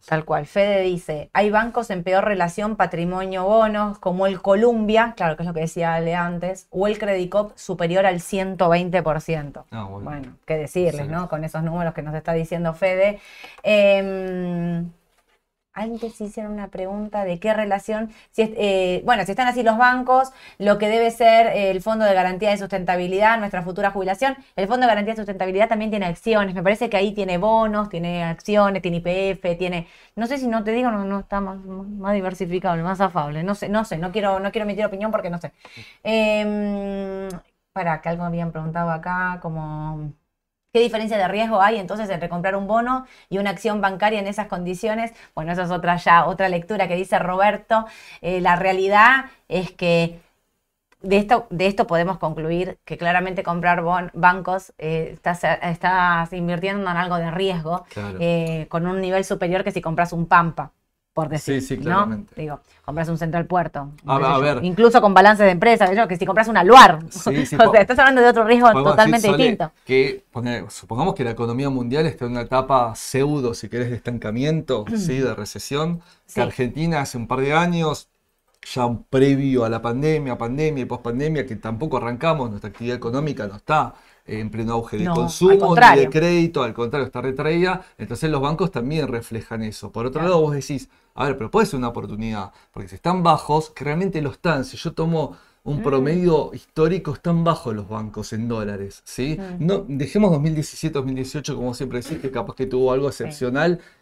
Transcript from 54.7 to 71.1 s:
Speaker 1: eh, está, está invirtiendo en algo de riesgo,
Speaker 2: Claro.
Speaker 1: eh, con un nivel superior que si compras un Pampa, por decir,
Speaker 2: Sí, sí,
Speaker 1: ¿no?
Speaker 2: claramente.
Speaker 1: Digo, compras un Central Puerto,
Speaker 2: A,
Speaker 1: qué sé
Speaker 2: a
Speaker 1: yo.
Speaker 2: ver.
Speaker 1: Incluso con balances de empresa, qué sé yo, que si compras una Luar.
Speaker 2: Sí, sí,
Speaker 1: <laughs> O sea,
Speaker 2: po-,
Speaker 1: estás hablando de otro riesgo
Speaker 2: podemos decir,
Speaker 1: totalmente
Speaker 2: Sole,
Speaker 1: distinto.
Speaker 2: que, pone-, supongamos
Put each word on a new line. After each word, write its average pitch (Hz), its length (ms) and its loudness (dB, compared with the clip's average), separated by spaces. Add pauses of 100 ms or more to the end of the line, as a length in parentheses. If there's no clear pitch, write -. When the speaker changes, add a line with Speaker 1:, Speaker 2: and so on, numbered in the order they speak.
Speaker 1:
eh, 160 340 -4
está, - 200 -4 (220)
está 175 760 0
invirtiendo 185 580 -4
en 170 60 -2
algo 175 220 -2
de 165 120 -4
riesgo, 175 600 -4
Speaker 2:
Claro. 104 300 -8
Speaker 1:
eh, 165 500 -2
con 170 160 -2
un 185 140 -4
nivel 190 240 0
superior 185 400 -2
que 202 80 -2
si 185 100 -4
compras 170 320 -2
un 170 120 -4
Pampa, 165 460 2 (400)
por 156 160 -4
decir, 139 320 -2
Speaker 2:
Sí, 135 80 -8
sí, 135 80 -4
Speaker 1:
¿no? 131 80 -8
Speaker 2:
claramente. 208 560 -2
Speaker 1:
Digo, 147 180 -10 (260)
compras 156 240 -4
un 165 100 -2
Central 170 280 -2
Puerto, 156 460 -4 (140)
Speaker 2:
A, 139 120 2
Speaker 1:
qué 135 60 2
sé 131 60 2
Speaker 2:
a 139 40 4
Speaker 1:
yo. 131 60 4
Speaker 2:
ver. 143 240 0
Speaker 1:
Incluso 226 360 8
con 202 140 4
balances 202 320 10
de 185 60 8
empresa, 220 320 6
qué 185 80 4
sé 202 80 2
yo, 220 80 4
que 175 80 -2
si 180 100 -4
compras 208 220 2
una 196 160 4
Luar. 202 340 12 (120)
Speaker 2:
Sí, - 360 -2
sí, - 80 -6
Speaker 1:
<laughs> - 20 -
O - 40 0
sea, 226 100 12
Speaker 2:
po-, - 60 2
Speaker 1:
estás 226 240 4
hablando 262 220 6
de 240 80 10
otro 220 140 4
riesgo 240 280 6
Speaker 2:
podemos 139 120 2
decir, 202 120 4
Speaker 1:
totalmente 220 320 6
Speaker 2:
Sole, - 160 4
Speaker 1:
distinto. 180 280 0 (120)
Speaker 2:
que, 131 480 2
pone-, 120 380 -4
supongamos 143 440 -4